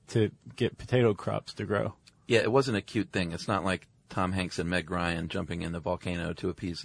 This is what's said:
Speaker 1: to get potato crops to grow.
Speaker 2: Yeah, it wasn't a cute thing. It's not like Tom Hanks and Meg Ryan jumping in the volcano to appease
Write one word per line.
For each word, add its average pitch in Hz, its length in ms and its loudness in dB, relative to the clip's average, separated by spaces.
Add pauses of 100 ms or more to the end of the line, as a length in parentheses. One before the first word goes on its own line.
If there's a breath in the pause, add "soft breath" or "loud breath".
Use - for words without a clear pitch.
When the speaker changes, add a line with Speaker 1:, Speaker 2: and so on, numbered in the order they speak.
Speaker 1:
to 107 220 4 (260)
get - 220 -2
potato 120 360 4
crops - 400 -4
to 107 100 -6
grow. 101 300 0 (320)
Speaker 2:
Yeah, 113 140 6
it 107 120 2
wasn't 131 260 4
a - 40 -4
cute - 300 -2
thing. 87 200 0
It's - 160 -8
not 95 160 0
like 90 220 0 (220)
Tom 92 240 0
Hanks 92 260 -2
and 85 100 0
Meg 85 220 0
Ryan 85 380 0
jumping 87 340 -4
in 85 100 -4
the 85 80 -6
volcano 87 540 -4
to 92 140 -4
appease 87 360 -6